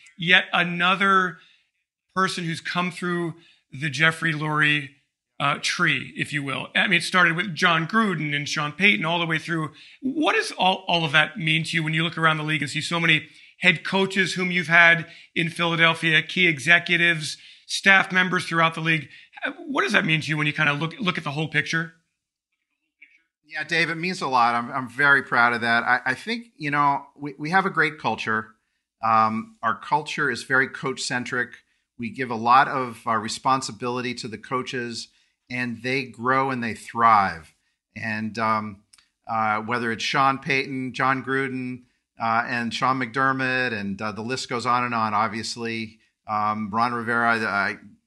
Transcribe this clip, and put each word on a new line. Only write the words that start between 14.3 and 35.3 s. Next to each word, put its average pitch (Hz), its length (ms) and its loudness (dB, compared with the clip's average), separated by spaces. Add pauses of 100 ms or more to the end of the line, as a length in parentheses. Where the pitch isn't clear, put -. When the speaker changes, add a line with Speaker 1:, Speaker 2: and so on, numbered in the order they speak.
Speaker 1:
whom 180 180 -4
you've 175 160 -2
had 170 380 6 (280)
in 165 140 0
Philadelphia, 165 720 2
key 180 240 0
executives, 170 920 2 (280)
staff 190 460 2
members 180 340 0
throughout 165 280 2
the 165 60 -8
league? 160 280 -2 (580)
What 285 160 -2
does 392 100 -2
that 190 120 2
mean 160 160 2
to 123 80 -6
you 156 80 -2
when 151 100 0
you 147 60 0
kinda 147 220 0
look, 160 260 -6
look 180 180 -2
at 160 60 -8
the 147 80 -6
whole 151 160 -4
picture? 165 460 -4 (1600)
Speaker 2:
Yeah, 156 140 -6
Dave, 160 240 2
it 165 60 -2
means 180 260 -4
a 165 60 -2
lot. 123 280 6
I'm, 120 160 -2
I'm 131 200 -4
very 139 320 6
proud 120 320 4
of 117 80 -2
that. 117 200 4
I, 123 220 2
I 127 100 0
think, 233 420 -8
you 151 140 -6
know, 143 360 2 (100)
we, 143 220 -10
we 151 120 -6
have 190 140 4
a 190 60 -2
great 156 280 0
culture. 110 500 -2 (540)
Um, 110 600 2
our 113 120 0
culture 151 560 -4
is 117 120 -6
very 131 260 0
coach-centric. 127 880 -6 (420)
We 117 140 -8
give 123 200 -6
a 117 40 -4
lot 120 340 6
of, 127 380 -6
uh, 117 80 0
responsibility 123 1040 -2
to 123 120 -10
the 107 80 -10
coaches, 123 720 -8 (420)